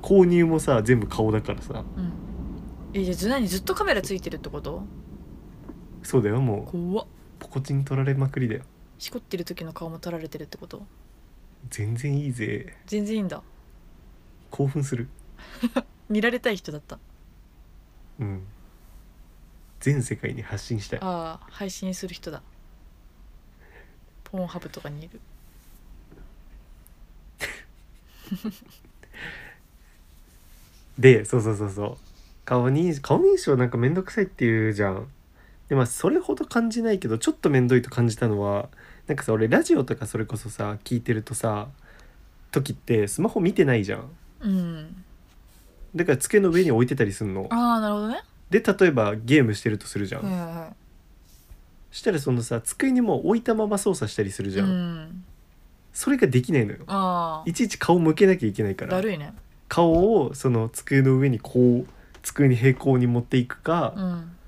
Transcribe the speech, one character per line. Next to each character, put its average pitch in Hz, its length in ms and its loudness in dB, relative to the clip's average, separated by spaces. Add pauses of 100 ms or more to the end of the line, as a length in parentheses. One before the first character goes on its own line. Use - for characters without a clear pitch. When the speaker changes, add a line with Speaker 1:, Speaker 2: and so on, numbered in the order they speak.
Speaker 1:
購 190 240 8
入 175 200 6
も 160 140 2
さ、 131 240 2
全 120 180 6
部 104 60 -2
顔 110 260 0
だ 110 100 0
か - 120 -6
ら - 60 -10
さ。 - 240 -10 (120)
Speaker 2:
う - 40 -8
ん。 175 120 -6 (800)
え、 196 100 -2
じ 180 60 -2
ゃ - 20 -2
あ 165 40 -4
ず-、 180 120 -2
何？ 254 200 0
ず 185 100 -4
っ 185 40 -6
と 370 120 -2
カ - 100 -2
メ 370 100 0
ラ 202 60 0
つ 190 140 -6
い 180 60 -6
て 165 100 -10
る 160 60 -10
っ - 20 -12
て 151 100 -12
こ 147 120 -10
と？ 170 240 -8 (1200)
Speaker 1:
そ - 180 2
う - 20 -2
だ 104 80 0
よ、 120 100 0
も 110 220 -2
う。 - 80 -12
Speaker 2:
怖 180 320 -6
っ。 - 40 -16 (320)
Speaker 1:
ポ - 100 -20
コ 135 120 -8
チ 139 140 -6
ン 139 100 0
撮 135 120 -4
ら 135 80 0
れ 139 100 0
ま 135 140 0
く - 120 -6
り 123 80 0
だ 110 60 -4
よ。 - 80 -10 (360)
Speaker 2:
し - 120 -14
こ 240 80 -12
っ - 20 -8
て - 160 -10
る 175 80 -6
時 175 200 -12
の 160 80 -14
顔 165 180 -12
も 165 80 -14
撮 175 140 -10
ら 170 60 -8
れ 160 100 -10
て 151 100 -14
る 160 60 -12
っ - 20 -18
て - 100 -20
こ 170 100 -18
と？ - 200 -16 (840)
Speaker 1:
全 110 280 -6
然 139 200 -2
い 143 120 -2
い 127 40 -4
ぜ。 107 420 -8 (120)
Speaker 2:
全 208 180 -4
然 214 120 -4
い - 20 -2
い 208 40 -2
ん 180 60 -4
だ。 - 140 -10 (1080)
Speaker 1:
興 139 180 -2
奮 139 160 -2
す 131 120 -4
る。 120 120 -6 (540)
Speaker 2:
<laughs> - 460 -6
見 214 120 0
ら 233 100 2
れ 240 100 -4
た 240 100 -2
い 202 60 -2
人 165 160 -12
だ 151 60 -10
っ - 20 -12
た。 - 180 -18 (1200)
Speaker 1:
う 117 40 -4
ん。 98 180 -8 (1400)
全 143 240 0
世 - 100 -6
界 127 200 -8
に 120 80 -10
発 - 240 -10
信 113 120 -4
し 101 100 -10
た - 100 -8
い。 - 40 -10
Speaker 2:
あ 170 400 -8
あ、 - 80 -20
配 202 180 -10
信 185 260 -8
す 185 120 -12
る 170 80 -12
人 - 160 -14
だ。 147 100 -14 (1800)
ポ - 160 -10
ー 185 40 -4
ン 175 40 -4
ハ 170 140 -10
ブ 156 80 -14
と - 120 -16
か 147 80 -14
に 147 160 -12
い 170 40 -18
る。 226 120 -20 (3000)
Speaker 1:
<laughs> 196 220 -8 (2500)
で、 120 280 10
そ 127 140 0
う 110 40 2
そ 110 100 0
う 101 40 -2
そ 104 100 -4
う 101 40 -4
そ 104 160 -6
う。 - 100 -8 (480)
顔 123 260 2
認-、 151 300 2
顔 165 200 2
認 392 180 6
証 143 180 2
な 123 80 4
ん 120 60 0
か 120 80 -2
め 120 100 4
ん 160 60 2
ど 190 100 -2
く - 80 -14
さ 226 80 -2
い 196 40 4
っ 185 40 -4
て - 180 -2
言 110 220 2
う 110 40 0
じ 104 120 0
ゃ 98 60 0
ん。 104 180 -8 (600)
で、 143 60 0
ま 131 80 4
あ、 123 40 2
そ - 220 -2
れ 320 120 2
ほ - 160 -4
ど - 80 -6
感 233 260 0
じ 226 140 -4
な 226 80 2
い 196 80 0
け 123 80 -6
ど、 113 100 0
ち 311 120 -2
ょ - 20 -4
っ - 20 -4
と - 160 0
め 135 100 6
ん 123 60 4
ど 127 100 6
い 120 60 6
と - 80 -12
感 120 160 2
じ 113 100 0
た 120 120 0
の 104 120 0
は、 101 280 -2 (400)
な 151 60 0
ん - 20 -4
か - 80 -8
さ、 113 80 0
俺 110 160 2
ラ 254 160 4
ジ 339 100 4
オ 160 80 2
と 131 140 -2
か 107 100 -8
そ - 100 -8
れ 110 100 -4
こ 110 100 -8
そ 110 120 -10
さ、 104 360 -6
聞 120 140 -2
い - 20 -2
て 120 120 -4
る 107 100 -2
と 110 120 -10
さ、 104 320 -4 (840)
時 135 200 -2
っ - 40 -6
て 107 320 0
ス - 120 -6
マ 202 80 2
ホ - 120 -2
見 180 120 2
て 123 120 4
な 131 100 4
い 107 100 2
じ 104 80 -6
ゃ 110 40 -4
ん。 127 120 -14 (340)
Speaker 2:
う 220 60 -2
ん。 175 560 -4 (920)
Speaker 1:
だ 170 80 0
か 151 80 2
ら 135 60 2
机 - 220 4
の 190 100 4
上 175 120 4
に 165 80 4
置 117 140 6
い - 20 2
て 143 80 -2
た 135 100 0
り 98 80 -2
す 110 120 -6
ん 95 100 -4
の。 95 160 -6
Speaker 2:
あ 233 280 2
ー、 - 20 0
な 214 80 -2
る 208 60 0
ほ 208 80 -4
ど 214 60 -4
ね。 302 140 -6 (280)
Speaker 1:
で、 208 100 4
例 196 260 4
え 170 40 6
ば 110 260 2
ゲ 120 240 4
ー 123 40 6
ム 107 100 2
し - 80 -10
て 113 80 0
る 104 80 -2
と - 80 -14
す - 120 -6
る 101 80 -2
じ - 80 -8
ゃ - 60 -8
ん。 - 40 -6
Speaker 2:
は 196 60 -4
い - 20 -2
は 180 60 -4
い 175 40 -6 (140)
は 165 100 -12
い。 - 80 -18 (1160)
Speaker 1:
し - 120 -16
た 208 100 2
ら 165 60 2
そ 135 140 -2
の 117 100 0
さ、 117 180 -4
机 - 320 -2
に 254 80 4
も 190 200 2
う - 80 -2
置 226 100 4
い 226 40 -4
た 233 120 0
ま 214 120 0
ま 208 120 0
操 196 160 0
作 107 160 -4
し - 40 -14
た 107 80 -2
り 98 80 -2
す 98 120 -8
る 98 80 -4
じ 95 100 -2
ゃ 196 40 2
ん。 190 40 2
Speaker 2:
う 185 40 2
ん。 175 520 -6 (680)
Speaker 1:
そ - 180 -4
れ 143 80 4
が 208 80 6
で 123 160 4
き 170 100 -2
な 147 80 6
い 107 60 2
の 98 60 -6
よ。 - 140 -12
Speaker 2:
あ 175 600 -2
ー。 170 40 -2
Speaker 1:
い 170 40 -4
ち 247 100 2
い 208 40 -2
ち - 100 -8
顔 175 200 4
向 156 160 4
け 202 120 8
な 185 100 6
き 151 100 -6
ゃ - 20 2
い 98 40 -2
け 110 100 -4
な 101 80 0
い 95 60 -4
か - 100 -10
ら。 - 60 -2
Speaker 2:
だ 185 80 2
る 208 120 -2
い 165 60 -6
ね。 147 160 -14 (340)
Speaker 1:
顔 170 540 4
を 139 120 -2
そ 135 160 0
の 113 180 2
机 - 340 2
の 131 140 6
上 139 140 4
に 147 80 0
こ 123 480 4
う、 - 20 -20 (340)
机 - 260 2
に 123 80 4
平 131 180 4
行 131 240 2
に 123 80 4
持 120 140 2
っ - 20 -6
て 131 160 0
い 123 80 2
く - 140 -12
か、 156 360 0
Speaker 2:
う 196 60 -4
ん。 170 300 -6 (160)